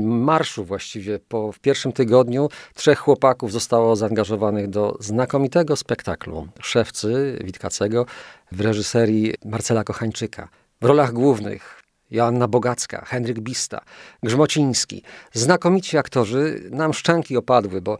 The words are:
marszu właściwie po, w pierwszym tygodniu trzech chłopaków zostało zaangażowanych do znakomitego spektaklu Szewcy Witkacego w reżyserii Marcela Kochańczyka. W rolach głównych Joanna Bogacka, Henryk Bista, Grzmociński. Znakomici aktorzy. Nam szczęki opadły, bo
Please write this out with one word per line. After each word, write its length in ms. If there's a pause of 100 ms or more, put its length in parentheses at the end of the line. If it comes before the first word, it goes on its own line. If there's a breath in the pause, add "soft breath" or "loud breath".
marszu 640
właściwie 540
po, 320
w 80
pierwszym 320
tygodniu 580 (240 loud breath)
trzech 260
chłopaków 520
zostało 440
zaangażowanych 760
do 300
znakomitego 760
spektaklu 720 (140)
Szewcy 840
Witkacego 600 (460 loud breath)
w 100
reżyserii 720 (120)
Marcela 380
Kochańczyka. 640 (340)
W 40
rolach 280
głównych 680 (300)
Joanna 360
Bogacka, 580
Henryk 340
Bista, 420 (420 loud breath)
Grzmociński. 800 (320 loud breath)
Znakomici 640
aktorzy. 760
Nam 220
szczęki 440
opadły, 440
bo 180